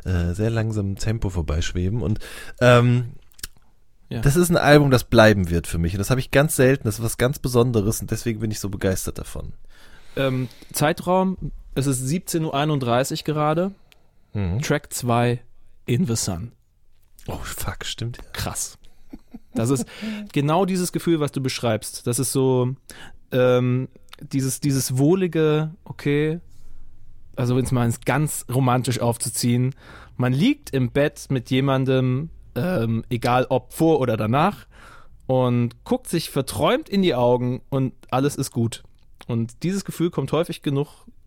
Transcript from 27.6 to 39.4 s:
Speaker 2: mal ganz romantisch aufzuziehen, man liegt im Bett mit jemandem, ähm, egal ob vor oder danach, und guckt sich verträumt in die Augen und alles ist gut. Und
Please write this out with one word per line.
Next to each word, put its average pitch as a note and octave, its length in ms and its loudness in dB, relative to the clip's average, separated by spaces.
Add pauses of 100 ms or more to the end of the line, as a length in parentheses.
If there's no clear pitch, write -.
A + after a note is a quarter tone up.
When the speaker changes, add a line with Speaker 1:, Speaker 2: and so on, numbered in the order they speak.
Speaker 2:
mal A#2+ 200 2 (140)
ganz C#3+ 460 0
romantisch B2 480 2
aufzuziehen, A#2+ 760 -2 (420)
man B2+ 160 0
liegt A3+ 380 0
im B2+ 200 0
Bett - 380 0
mit C3 220 -2
jemandem, C3 800 0 (260)
ähm, A#2 540 -2
egal B2 400 0
ob B2+ 240 -2
vor D#3+ 260 4
oder A#2+ 180 0
danach, C3 480 0 (640)
und B2 560 0
guckt - 240 -2
sich - 240 -4
verträumt D#3 580 0
in G3 140 2
die E3+ 120 4
Augen B2 540 2
und C3+ 240 0 (160)
alles C3+ 260 0
ist C3+ 160 -4
gut. A#2 320 -2 (440)
Und A2+ 360 -4